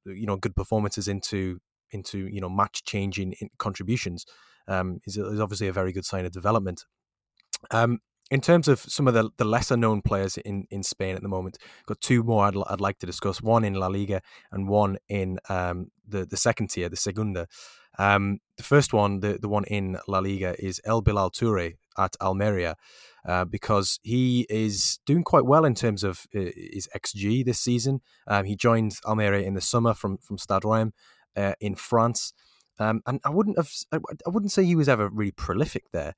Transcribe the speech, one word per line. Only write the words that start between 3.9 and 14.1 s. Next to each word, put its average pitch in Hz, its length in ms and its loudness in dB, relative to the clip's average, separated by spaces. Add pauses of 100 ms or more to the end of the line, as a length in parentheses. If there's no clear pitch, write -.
um, 92 380 -2
is, 98 100 -10
is 104 240 -2
obviously 101 260 -2
a 95 60 -2
very 92 200 0
good 92 120 -6
sign 92 220 -4
of 87 60 -8
development. 95 520 0 (840)
Um, 117 300 4 (300)
in 135 100 2
terms 170 280 6
of 135 120 6
some - 280 0
of 120 60 6
the, 113 240 4
the 120 60 0
lesser 117 320 2
known 110 260 2
players 98 340 0
in, 101 340 -6
in 98 120 -6
Spain 92 340 -4
at 95 60 -10
the 101 60 -6
moment, 92 300 -6 (280)
got - 140 -6
two 123 220 4
more 113 220 4
I'd, 101 100 2 (140)
I'd 98 120 -4
like 101 180 -2
to - 80 -10
discuss, 92 360 -4
one 110 220 4
in 98 100 0
La 95 140 -2
Liga 98 320 -2 (320)